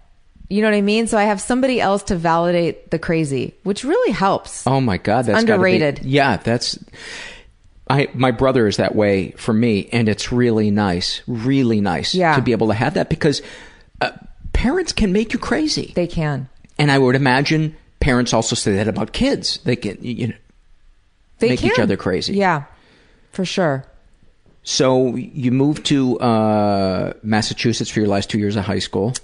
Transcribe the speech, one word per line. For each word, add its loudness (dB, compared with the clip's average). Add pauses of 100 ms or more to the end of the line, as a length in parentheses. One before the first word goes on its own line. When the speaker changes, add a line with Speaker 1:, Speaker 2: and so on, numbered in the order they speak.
(500)
Speaker 1:
You 0
know 2
what 2
I 2
mean? 2
So 0
I 4
have 0
somebody 0
else 0
to -2
validate 0
the -2
crazy, -2 (100)
which -4
really 0
helps. -2
Speaker 2:
Oh 2
my 0
God, 0
Speaker 1:
It's 0
Speaker 2:
that's 4
gotta 2
be 4
Speaker 1:
underrated. 0
Speaker 2:
Yeah, 2
that's, -2 (1120)
I, 0
my 2
brother 2
is 0
that 0
way 2
for -2
me, 0
and 2
it's -4
really 2
nice, -2
really 0
nice -2
Speaker 1:
Yeah. 2
Speaker 2:
to 2
be 0
able 2
to 2
have -2
that -2
because, 0 (600)
uh, -2 (420)
parents 0
can 0
make 0
you -2
crazy. -4
Speaker 1:
They 0
can. -4 (300)
Speaker 2:
And 2
I 4
would 4
imagine 2 (240)
parents 2
also 0
say 0
that 0
about -4
kids. -2
They 0
can, -8
y-, -10
you -4
know, -6 (1040)
Speaker 1:
They 2
Speaker 2:
make 0
each 2
Speaker 1:
can. 2
Speaker 2:
other 0
crazy. -4
Speaker 1:
Yeah, 0 (680)
for -6
sure. -2 (840)
Speaker 2:
So 2
you -4
moved 0
to, 2
uh, 2
Massachusetts -2
for -2
your 2
last 0
two 0
years 0
of -2
high -2
school. -2 (100)